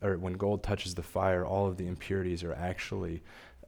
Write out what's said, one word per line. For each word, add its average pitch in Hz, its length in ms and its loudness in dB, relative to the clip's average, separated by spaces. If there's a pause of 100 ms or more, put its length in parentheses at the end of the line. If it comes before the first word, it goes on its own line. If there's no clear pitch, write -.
or 95 160 4
when 90 160 -2
gold 101 280 2
touches 95 320 -2
the 87 80 -4
fire, 92 440 2
all 98 200 4
of 92 120 0
the 92 80 -2
impurities 90 580 -2
are 85 80 -2
actually, 85 680 -4 (460)